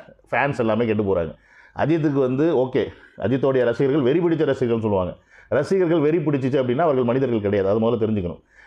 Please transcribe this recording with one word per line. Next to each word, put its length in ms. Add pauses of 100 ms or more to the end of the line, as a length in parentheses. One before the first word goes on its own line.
(320)
ஃபேன்ஸ் 260
எல்லாமே 280
கெட்டு 300
போறாங்க. 200 (420)
அஜித்துக்கு 420
வந்து 380
ஓகே, 280 (320)
அஜித்தோடைய 460
ரசிகர்கள் 380
வெறி 180
பிடிச்ச 280
ரசிகர்கள்னு 320
சொல்லுவாங்க. 360 (340)
ரசிகர்கள் 500
வெறி 180
பிடிச்சிச்சு 420
அப்படின்னா 200
அவர்கள் 240
மனிதர்கள் 380
கிடையாது, 280
அது 100
முதல்ல 300
தெரிஞ்சுக்கணும். 320 (260)